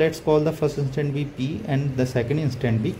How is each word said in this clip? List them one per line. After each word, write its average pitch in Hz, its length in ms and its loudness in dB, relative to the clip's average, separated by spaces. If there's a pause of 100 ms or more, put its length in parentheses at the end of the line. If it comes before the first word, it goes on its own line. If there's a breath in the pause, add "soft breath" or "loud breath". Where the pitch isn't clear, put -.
let's 160 260 0
call 151 220 4
the 151 140 -4
first 147 220 0
instant 143 340 -2
be 143 80 -2 (100)
P 131 160 -2 (220)
and 139 260 0
the 131 140 2
second 143 320 0
instant 113 400 0
be - 120 -4